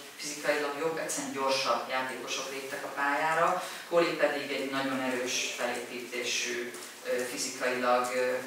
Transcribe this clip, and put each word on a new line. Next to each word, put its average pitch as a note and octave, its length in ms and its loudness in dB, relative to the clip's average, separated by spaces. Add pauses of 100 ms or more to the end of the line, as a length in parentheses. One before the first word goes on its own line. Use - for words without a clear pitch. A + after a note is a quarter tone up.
(160)
fizikailag D3 640 -2
jobb, D#3+ 180 0
egyszerűen C#3 360 -4
gyorsabb C3+ 560 2
játékosok C3 640 -4
léptek C3+ 320 -6
a D3 120 -6
pályára. D#3 680 4 (260)
Kohli E3+ 240 6 (100)
pedig C#3+ 280 2
egy C3+ 200 -2
nagyon C3+ 300 0
erős B2+ 560 0
felépítésű, A#2+ 1160 -2 (320)
ö, B2 260 0
fizikailag, B2 840 2
ö, B2+ 320 0